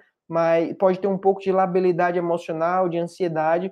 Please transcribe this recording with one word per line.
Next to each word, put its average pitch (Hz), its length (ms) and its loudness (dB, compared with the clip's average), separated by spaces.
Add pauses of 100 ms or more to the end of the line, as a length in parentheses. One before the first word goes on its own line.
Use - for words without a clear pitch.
(280)
mas 165 460 0
pode 185 260 2
ter 202 80 -2
um 190 100 0
pouco 190 220 0
de 190 140 -2
labilidade 180 640 2
emocional, 170 720 -2
de 165 80 -4
ansiedade, 170 760 -2